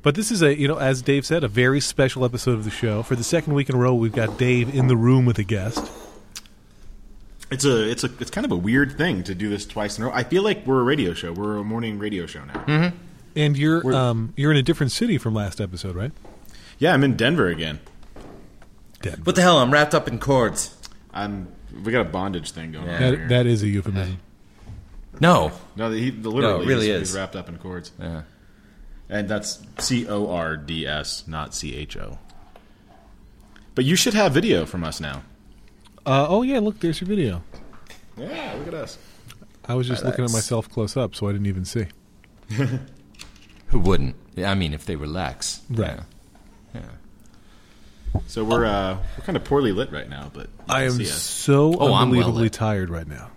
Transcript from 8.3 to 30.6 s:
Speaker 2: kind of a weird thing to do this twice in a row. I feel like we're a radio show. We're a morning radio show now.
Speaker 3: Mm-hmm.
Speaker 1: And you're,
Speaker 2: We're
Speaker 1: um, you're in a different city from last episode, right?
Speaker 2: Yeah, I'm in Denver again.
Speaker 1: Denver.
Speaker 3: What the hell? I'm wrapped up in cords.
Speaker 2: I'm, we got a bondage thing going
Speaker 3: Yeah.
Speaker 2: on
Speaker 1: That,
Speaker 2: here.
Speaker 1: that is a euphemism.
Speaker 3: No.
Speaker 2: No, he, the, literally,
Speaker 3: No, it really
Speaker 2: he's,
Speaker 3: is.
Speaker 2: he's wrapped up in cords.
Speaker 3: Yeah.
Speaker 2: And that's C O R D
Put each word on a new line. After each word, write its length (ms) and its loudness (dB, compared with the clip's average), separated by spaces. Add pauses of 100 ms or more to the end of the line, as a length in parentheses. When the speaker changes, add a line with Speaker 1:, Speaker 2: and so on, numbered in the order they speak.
Speaker 2:
kind 120 -4
of 60 -2
a 60 0
weird 420 2
thing 260 0
to 100 -6
do 140 -4
this 160 -4
twice 320 -6
in 60 -6
a 60 -2
row. 40 -4
I 120 -2
feel 180 0
like 240 -2
we're 140 4
a 40 4
radio 300 2
show. 180 -8
We're 260 -4
a 60 -6
morning 360 -4
radio 260 -4
show 200 -14
now. 200 -10
Speaker 3:
Mm-hmm. 300 2 (400)
Speaker 1:
And 200 2
you're, 260 4
Speaker 2:
We're 120 2
Speaker 1:
um, 420 0
you're 140 2
in 60 6
a 60 4
different 280 2
city 280 0
from 160 0
last 260 -4
episode, 340 -6
right? 160 -4 (680)
Speaker 2:
Yeah, 140 4
I'm 100 6
in 120 2
Denver 320 2
again. 300 -4 (1200)
Speaker 1:
Denver. 220 -8
Speaker 3:
What 100 0
the 80 6
hell? 160 8
I'm 140 4
wrapped 240 4
up 100 2
in 140 -6
cords. 560 0 (360)
Speaker 2:
I'm, 360 -6 (360)
we 80 0
got 140 4
a 20 -8
bondage 440 -4
thing 200 -12
going 140 -10
Speaker 3:
Yeah. 80 -4
Speaker 2:
on 60 -2
Speaker 1:
That, 180 4
Speaker 2:
here. 100 -6
Speaker 1:
that 180 4
is 180 2
a 40 0
euphemism. 500 -2 (1000)
Speaker 3:
No. 300 6 (260)
Speaker 2:
No, 140 -4
he, 200 -2
the, 200 -8
literally, 280 2
Speaker 3:
No, 40 -2
it 40 -2
really 200 2
Speaker 2:
he's, 80 2
Speaker 3:
is. 160 -2
Speaker 2:
he's 80 -4
wrapped 180 -8
up 120 -10
in 100 -14
cords. 400 -12
Speaker 3:
Yeah. 240 -8 (880)
Speaker 2:
And 180 -4
that's 320 -6 (200)
C 280 0
O 220 -2
R 260 -4
D 300 -8